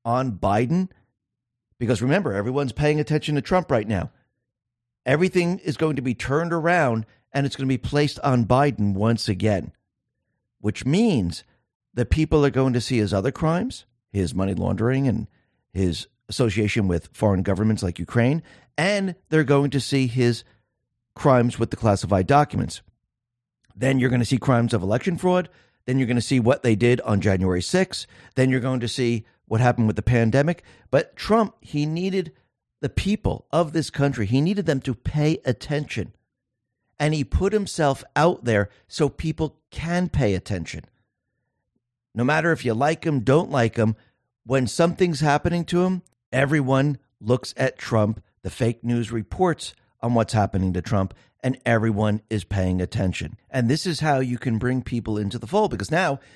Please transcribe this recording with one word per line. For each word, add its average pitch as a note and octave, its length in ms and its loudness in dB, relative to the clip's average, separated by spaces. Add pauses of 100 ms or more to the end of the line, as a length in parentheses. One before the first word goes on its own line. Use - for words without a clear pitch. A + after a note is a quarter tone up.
on B2+ 320 -2
Biden? B2+ 520 0 (880)
Because A2+ 220 0
remember, C#3+ 320 0
everyone's B2+ 380 -4
paying D3+ 280 0
attention D3+ 360 -2
to C#3 60 0
Trump F#3 280 0
right G#2+ 180 0
now. F#2+ 220 -2 (960)
Everything F3 540 2
is E3+ 160 -4
going D#3 220 0
to C3+ 40 -4
be B2 140 -2
turned D#3+ 380 -2
around D#3 520 2 (280)
and C#3 120 0
it's B2+ 120 -6
gonna C3+ 100 -2
be C3 100 0
placed D3 420 -2
on B2 260 2
Biden B2 480 2
once A2 340 0
again, G2+ 460 -2 (880)
which G#2 240 -4
means C#3+ 580 0 (500)
that B2 160 -2
people D#3 360 2
are C#3 40 4
going C3 220 2
to A#2+ 80 0
see B2 180 -2
his G#2 160 0
other G#2 180 0
crimes, F3 540 -4 (240)
his F#2+ 240 -2
money F#2+ 200 -2
laundering F#2+ 560 -2
and - 180 -4 (460)
his F2+ 340 -2 (220)
association G#2 580 0
with F2 240 -2
foreign G2 320 0
governments G2+ 400 0
like F2+ 160 -4
Ukraine, A#2+ 420 0 (360)
and F#3+ 380 0 (140)
they're D#3 140 4
going C#3 280 4
to C#3 100 -2
see C3+ 260 0
his A#2+ 380 0 (680)
crimes B2 460 2
with A#2 120 -2
the - 60 -8
classified G2 480 2
documents. C#3+ 560 0 (920)
Then C3 240 0
you're B2 100 2
gonna A#2+ 140 2
see B2 140 0
crimes A#2 360 2
of G2+ 80 2
election A#2+ 360 -2
fraud. F3+ 320 0 (360)
Then C3 140 0
you're B2+ 80 0
gonna A#2+ 140 0
see C3+ 180 2
what A#2 240 2
they A#2 120 4
did A#2+ 260 4
on G#2 200 0
January F#2 400 2
sixth. - 460 -2 (280)
Then C3 140 2
you're C3 100 0
going C3 200 -2
to A#2+ 80 -4
see A#2 380 -2 (200)
what A2 160 0
happened A#2+ 260 4
with G#2+ 80 0
the A2 60 -4
pandemic. B2 640 2 (260)
But - 260 0
Trump, G#3+ 460 0
he D3 240 -4
needed F3 460 -4 (500)
the C#3+ 80 -4
people - 600 -2
of D#3+ 200 0
this D#3+ 180 -2
country, C3+ 360 0
he B2+ 160 2
needed F#3+ 240 0
them C#3+ 160 0
to B2 140 -4
pay D3+ 500 -2
attention. C#3+ 680 -6 (840)
And D3+ 160 0
he D3 100 0
put G3 300 0
himself E3+ 500 0 (120)
out D#3+ 300 2
there G#2 240 2 (180)
so D3 220 0
people D#3+ 500 -6 (100)
can F3 400 -4
pay A2 240 2
attention. E2+ 520 -6 (1300)
No A2+ 100 -2
matter D#3 280 2
if D3 120 -2
you A#2+ 100 0
like D3 320 -2
him, D3 140 0
don't C#3 320 2
like A#2 240 0
him, A2+ 200 2 (500)
when C3 200 0
something's E3+ 540 0
happening D#3 460 0
to F3 180 0
him, F#3 200 -2 (280)
everyone C3+ 640 2 (220)
looks A#2+ 380 -2
at C3 200 -2
Trump. A2 460 0 (200)
The F#2 60 -8
fake A#2+ 340 -2
news A#2 280 -2
reports D3 640 -2 (280)
on A#2+ 120 0
what's A2+ 200 2
happening G2+ 400 0
to F2+ 80 -4
Trump, G2 320 -2 (300)
and C3 220 -2
everyone G#2+ 640 0
is G#2+ 160 -4
paying F#2 360 0
attention. - 560 -4 (120)
And B2 200 0
this D#3 160 0
is E3+ 140 -4
how D3 200 0
you B2 180 -4
can A2+ 200 -2
bring B2 240 -2
people A2 360 -4
into G#2 200 -4
the A2+ 100 -12
fold, G3+ 240 0
because G#2 200 -6
now D#3 280 -2 (160)